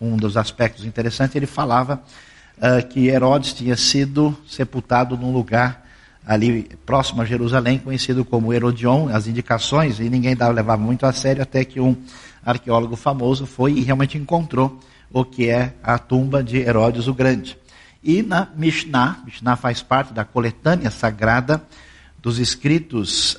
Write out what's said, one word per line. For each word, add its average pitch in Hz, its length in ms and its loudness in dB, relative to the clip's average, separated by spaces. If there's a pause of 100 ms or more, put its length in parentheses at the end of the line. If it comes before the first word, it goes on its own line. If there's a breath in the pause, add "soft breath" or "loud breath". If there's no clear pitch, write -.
um 113 160 -2
dos 107 200 0
aspectos 110 500 -2
interessantes, 117 500 -2
ele 139 100 0
falava, 131 560 -2 (580 loud breath)
ah, 123 200 4
que 127 280 0
Herodes 131 440 2
tinha 123 240 -2
sido 143 600 0 (120)
sepultado 127 680 -2
num 127 160 -4
lugar 123 540 0 (400 soft breath)
ali 110 440 0 (160)
próximo 127 340 0
a 113 40 0
Jerusalém, 120 540 0
conhecido 131 460 -4
como 117 280 0
Herodion. 120 560 2
As 107 180 -2
indicações, 117 720 0
e 117 80 -2
ninguém 127 280 0
dava, 120 160 2
levava 110 280 0
muito 117 240 0
a 131 80 2
sério, 135 300 -2
até 131 220 -2
que 131 160 -6
um 127 160 4 (480 loud breath)
arqueólogo 117 520 0
famoso 131 500 0
foi 131 260 0
e 147 80 2
realmente 135 360 0
encontrou 135 640 -2 (320 loud breath)
o 127 140 0
que 123 240 -2
é 123 340 0
a 117 160 0
tumba 135 440 0
de 120 160 -2
Herodes 120 480 2
o 131 80 -2
Grande. 127 440 0 (440 soft breath)
E 170 200 2
na 185 320 -2
Mishnah, 151 680 0
Mishnah 120 320 -2
faz 120 260 -4
parte 135 320 -2
da 110 100 -4
coletânea 120 680 -2
sagrada 117 720 0 (600 loud breath)
dos 117 160 -2
escritos, 123 1000 -2